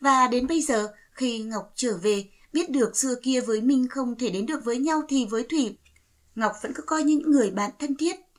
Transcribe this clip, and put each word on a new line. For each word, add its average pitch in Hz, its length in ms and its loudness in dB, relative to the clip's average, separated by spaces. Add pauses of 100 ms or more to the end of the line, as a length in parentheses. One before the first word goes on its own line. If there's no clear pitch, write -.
và 262 280 4
đến 247 180 0
bây 320 160 2
giờ 214 260 0 (240)
khi 240 300 -2
Ngọc 220 320 -8
trở 233 280 -2
về, 202 220 2 (280)
biết 339 180 0
được 247 260 2
xưa 262 260 0
kia 254 180 2
với 214 200 0
Minh 254 300 4
không 247 280 -4
thể 240 120 -2
đến 190 160 -4
được 311 180 -4
với 233 140 -2
nhau 311 300 0
thì 262 180 0
với 220 160 -2
Thủy, 240 360 -2 (560)
Ngọc 220 180 -2 (100)
vẫn 247 120 -6
cứ - 80 -12
coi 311 200 -2
như 302 140 4
những 302 140 0
người 247 200 4
bạn 202 280 -2
thân 285 180 -4
thiết. 349 200 -2 (220)